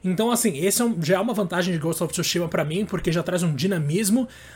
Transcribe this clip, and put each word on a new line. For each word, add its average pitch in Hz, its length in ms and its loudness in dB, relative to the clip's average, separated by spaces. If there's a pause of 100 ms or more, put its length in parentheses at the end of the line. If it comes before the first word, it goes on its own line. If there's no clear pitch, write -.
Então, 202 260 2
assim, 214 280 2
esse 196 240 2
é - 20 2
um, 190 180 0
já 175 140 4
é 180 40 2
uma 226 120 0
vantagem 180 400 0
de 165 80 -2
Ghost 165 220 -2
of 160 100 -2
Tsushima 170 360 -2
pra 165 160 0
mim, 170 200 -2
porque 175 260 -2
já - 120 2
traz 175 200 -2
um 165 120 2
dinamismo. 190 720 2 (280)